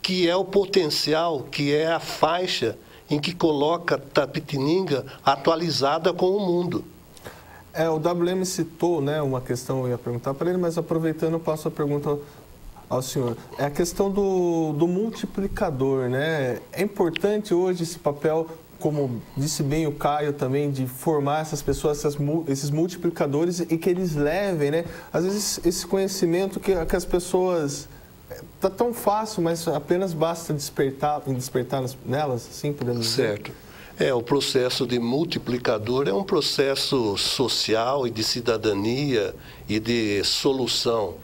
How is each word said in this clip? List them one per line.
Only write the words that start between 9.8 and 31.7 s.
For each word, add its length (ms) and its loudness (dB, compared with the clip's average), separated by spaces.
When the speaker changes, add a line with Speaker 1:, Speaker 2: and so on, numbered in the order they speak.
Speaker 2:
eu 80 -2
ia 80 -2
perguntar 360 -4
para 160 -2
ele, 80 0
mas 200 0
aproveitando, 560 0
eu 80 -2
passo 260 -2
a 40 -2
pergunta 380 0
ao, 120 0
ao 120 0
senhor. 340 -2
É 80 -2
a 60 -2
questão 380 0
do, 680 2
do 100 4
multiplicador, 1200 0
né? 500 0
É 100 -4
importante 720 0
hoje 300 2
esse 160 -6
papel, 480 0
como 420 0
disse 280 -2
bem 240 2
o 40 0
Caio 420 0
também, 380 0
de 140 -2
formar 560 0
essas 200 -6
pessoas, 360 0
essas 180 -2
mu-, 320 0
esses 220 -2
multiplicadores 920 0
e 180 0
que 120 0
eles 260 0
levem, 560 2
né? 140 0
Às 140 0
vezes 400 -2
esse 200 2
conhecimento 760 0
que, 260 2
que 100 0
as 80 0
pessoas, 840 0
é, 100 -12
tá 80 4
tão 240 2
fácil, 480 0
mas 260 0
apenas 460 0
basta 400 0
despertar, 720 0
despertar 560 -2